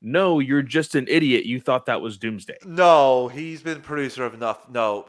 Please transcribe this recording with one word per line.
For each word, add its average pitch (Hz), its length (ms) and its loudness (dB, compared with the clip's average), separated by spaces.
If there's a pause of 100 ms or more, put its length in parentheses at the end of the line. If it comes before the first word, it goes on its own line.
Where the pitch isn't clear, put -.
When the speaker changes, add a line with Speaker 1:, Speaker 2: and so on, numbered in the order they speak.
Speaker 1:
"No, 165 380 2
you're 139 220 2
just 143 340 -2
an 131 140 0
idiot. 139 360 2
You 123 140 -4
thought 127 280 -2
that 110 140 -2
was 107 160 -8
Doomsday." 107 480 -10
Speaker 2:
No, 156 600 4
he's 151 340 -14
been 156 200 -8
producer 135 440 -6
of 113 80 -8
enough. 113 360 -8
No, 110 400 -4